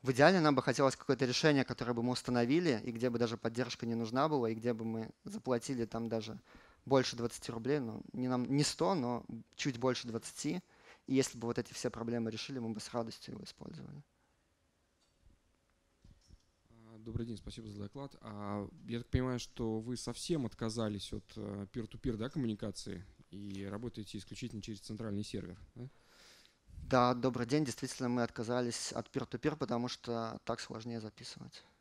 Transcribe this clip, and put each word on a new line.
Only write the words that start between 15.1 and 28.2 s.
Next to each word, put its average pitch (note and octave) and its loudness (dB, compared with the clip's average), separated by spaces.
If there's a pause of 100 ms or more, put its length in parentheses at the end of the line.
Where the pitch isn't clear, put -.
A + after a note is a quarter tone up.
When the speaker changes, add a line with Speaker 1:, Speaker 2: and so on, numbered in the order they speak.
Speaker 2:
А, A2+ -20
добрый A2+ -2
день, A2+ -6
спасибо A2 -12
за G2+ -10
доклад. C#3 -10
А, G#2 -4 (200)
я A#2 -2
так - -10
понимаю, B2+ 2
что A2 -2
вы A#2 -6
совсем C3+ -2
отказались G#2+ -2
от, G#2 -8 (120)
э, G2+ -6
peer-to-peer, A#2 -4
да, A2+ -4
коммуникации G#2 -4 (280)
и G2 -8
работаете G#2+ -8
исключительно G#2+ -8
через G#2 -10
центральный G#2 -4
сервер, F#2 -6 (140)
да? A#2+ -12 (1000)
Speaker 1:
Да, B2 8
добрый B2 0
день. D3 4
Действительно, B2+ -2
мы B2 2